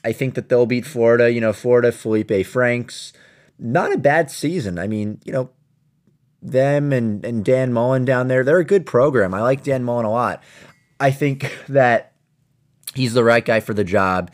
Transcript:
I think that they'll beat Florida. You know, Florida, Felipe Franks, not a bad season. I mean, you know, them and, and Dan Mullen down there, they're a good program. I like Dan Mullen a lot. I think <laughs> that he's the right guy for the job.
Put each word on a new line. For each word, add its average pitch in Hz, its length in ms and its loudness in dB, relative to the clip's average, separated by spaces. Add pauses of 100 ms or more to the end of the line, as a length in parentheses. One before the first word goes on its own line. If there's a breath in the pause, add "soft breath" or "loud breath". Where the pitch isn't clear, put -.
I 117 100 -4
think 127 220 -4
that - 140 -8
they'll 123 180 4
beat 120 180 -2
Florida. 120 460 4
You 120 100 -2
know, 110 120 0
Florida, 120 400 2
Felipe 107 520 -2
Franks, 120 680 -4 (440 soft breath)
not 147 360 -2
a 359 60 -2
bad 143 340 0
season. 127 480 -6
I 95 80 -4
mean, 107 360 -6
you - 80 -12
know, 131 180 -4 (920)
them 139 500 0
and, 113 320 -2
and 113 200 -6
Dan 127 280 0
Mullen 127 320 0
down 127 220 0
there, 127 160 2
they're 147 160 4
a 175 60 2
good 190 200 2
program. 120 480 2
I 98 100 -4
like 135 200 0
Dan 131 220 -4
Mullen 120 220 -2
a 107 40 -2
lot. 113 320 -2 (560 loud breath)
I 139 140 0
think 139 480 -4
<laughs> - 80 -20
that 135 460 2 (800)
he's 123 200 -2
the 123 80 4
right 117 220 4
guy 113 160 2
for 110 140 -8
the 101 100 0
job. 92 500 0